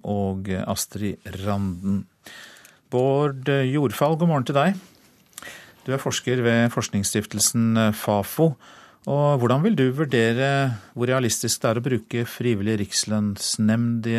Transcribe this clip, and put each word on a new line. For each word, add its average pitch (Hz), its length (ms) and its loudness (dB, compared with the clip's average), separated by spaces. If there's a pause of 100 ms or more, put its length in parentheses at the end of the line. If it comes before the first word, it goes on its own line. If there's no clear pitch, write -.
og 98 440 -4 (200)
Astrid 98 500 -6 (260)
Randen. 98 640 -2 (840)
Bård 135 580 0
Jorfall, 139 720 0
god 175 80 2
morgen 143 180 2
til 151 80 -2
deg. 156 220 2 (1080)
Du 127 80 -6
er 135 60 0
forsker 127 460 -2
ved 117 260 4
forskningsstiftelsen 110 1300 0
Fafo. 117 580 2 (540)
Og 143 320 2
hvordan 123 220 4
vil 220 100 2
du 131 240 4
vurdere 131 800 2 (180)
hvor 120 160 -2
realistisk 123 540 0
det 123 80 2
er 113 80 0
å 120 80 -4
bruke 117 420 -2
frivillig 110 540 0
rikslønnsnemnd 107 1200 0
i 117 140 -2